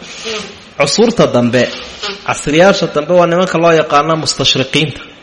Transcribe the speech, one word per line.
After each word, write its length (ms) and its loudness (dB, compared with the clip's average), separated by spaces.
Cusurta 500 2
dambe, 420 0
casriyaasha 640 2
dambe 260 -4
waa 140 6
nimanka 300 0
loo 140 4
yaqaano 440 2
mustashriqiinta. 840 -2